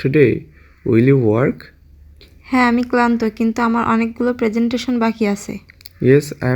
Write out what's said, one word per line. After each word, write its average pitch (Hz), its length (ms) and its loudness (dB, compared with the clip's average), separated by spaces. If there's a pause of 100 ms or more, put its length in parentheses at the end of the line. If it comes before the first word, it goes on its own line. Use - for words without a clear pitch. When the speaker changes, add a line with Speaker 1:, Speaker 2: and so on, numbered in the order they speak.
Speaker 1:
today. 139 280 4 (580)
Will 117 220 4
you 139 60 4 (160)
work? 143 240 0 (920)
Speaker 2:
হ্যাঁ, 254 220 2
আমি 247 180 0
ক্লান্ত, 240 300 0 (180)
কিন্তু 226 200 -2 (100)
আমার 226 160 -2 (100)
অনেকগুলো 226 360 -2 (100)
প্রেজেন্টেশন 233 540 -2 (100)
বাকি 220 200 -2 (100)
আছে। - 200 -10 (560)
Speaker 1:
Yes, 147 140 4 (220)
I - 80 -2